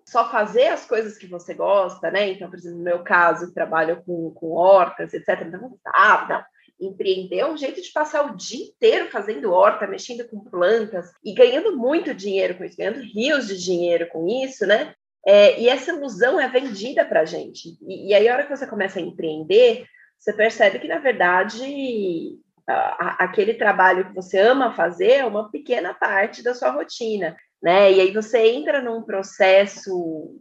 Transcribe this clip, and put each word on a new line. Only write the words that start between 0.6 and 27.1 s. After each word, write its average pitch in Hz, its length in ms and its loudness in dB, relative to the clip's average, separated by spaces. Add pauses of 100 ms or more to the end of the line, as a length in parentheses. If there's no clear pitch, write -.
as 339 180 -4
coisas 220 320 -4
que 190 100 -20
você 175 260 -14
gosta, 180 560 -2
né? 196 200 -2
Então, 185 200 -12
por 180 80 -20
exemplo, 175 200 -16
no 170 80 -12
meu 175 180 -4
caso, 175 420 2
eu 175 80 -18
trabalho 160 520 -4
com, 165 260 -8
com 160 200 -12
hortas, 170 640 4
et 160 120 -10
cetera. 180 240 -4
Então, 226 360 -18
ah, 202 420 2
não, - 160 -6 (360)
empreender 190 600 -6
é 247 60 0
um 311 120 -6
jeito 285 240 -8
de - 100 -18
passar 302 340 -2
o 214 120 -12
dia 277 280 -12
inteiro 302 460 0
fazendo 220 400 -6
horta, 208 340 4
mexendo 233 420 -12
com 208 120 -16
plantas 196 720 -2 (120)
e 208 100 -12
ganhando 294 440 4
muito 285 360 -2
dinheiro 190 420 -4
com 180 80 -14
isso, 170 140 -14
ganhando 208 240 -6
rios 233 460 -2
de 196 100 -8
dinheiro 175 500 0
com 165 200 -6
isso, 262 380 -4
né? 226 280 0 (320)
É, 202 340 8
e 233 80 2
essa 277 240 0
ilusão 269 480 0
é 262 80 0
vendida 254 580 -2
pra 160 200 2
gente. 160 560 -12
E, 190 280 -14
e 208 40 2
aí, 208 140 6
a 240 60 4
hora 277 120 -2
que 285 100 -8
você 269 100 -10
começa 196 340 -4
a - 20 -6
empreender, 170 840 2 (320)
você - 140 -6
percebe 220 480 2
que, - 80 -12
na 330 120 -4
verdade, 214 1400 -2 (260)
a, - 80 -2
a, - 520 -2
aquele 202 280 0
trabalho 190 540 2
que - 80 -18
você 185 240 -4
ama 247 340 4
fazer 175 380 0
é 269 140 4
uma 214 260 -6
pequena 185 420 -6
parte 208 480 -2
da 247 120 -4
sua 247 180 -2
rotina, 214 640 -6 (260)